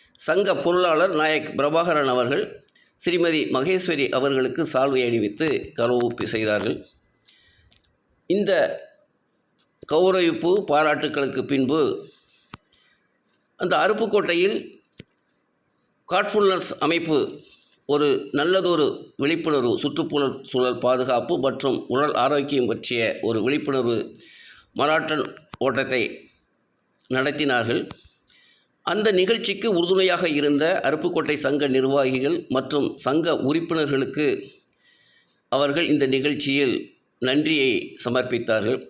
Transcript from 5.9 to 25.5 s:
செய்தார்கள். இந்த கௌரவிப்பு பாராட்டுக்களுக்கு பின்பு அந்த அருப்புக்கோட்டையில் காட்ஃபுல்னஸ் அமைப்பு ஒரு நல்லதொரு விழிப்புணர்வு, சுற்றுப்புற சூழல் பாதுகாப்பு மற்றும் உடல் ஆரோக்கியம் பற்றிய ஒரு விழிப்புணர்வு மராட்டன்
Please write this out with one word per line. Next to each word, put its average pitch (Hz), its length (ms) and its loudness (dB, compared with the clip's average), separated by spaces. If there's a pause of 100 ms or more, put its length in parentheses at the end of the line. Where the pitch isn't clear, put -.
செய்தார்கள். 107 520 -2 (1500)
இந்த 196 220 0 (1400)
கௌரவிப்பு 175 600 2 (120)
பாராட்டுக்களுக்கு 143 800 0
பின்பு 135 360 0 (1800)
அந்த 175 160 0
அருப்புக்கோட்டையில் 196 800 2 (1500)
காட்ஃபுல்னஸ் 196 680 2
அமைப்பு 160 400 0 (680)
ஒரு 147 180 2 (260)
நல்லதொரு 170 520 2 (320)
விழிப்புணர்வு, 143 640 0
சுற்றுப்புற 147 440 -2 (200)
சூழல் 127 360 0
பாதுகாப்பு 127 600 0
மற்றும் 127 380 0 (120)
உடல் 139 260 0
ஆரோக்கியம் 135 520 0
பற்றிய 113 340 -4 (220)
ஒரு 113 200 0
விழிப்புணர்வு 131 540 0 (760)
மராட்டன் 151 520 0 (340)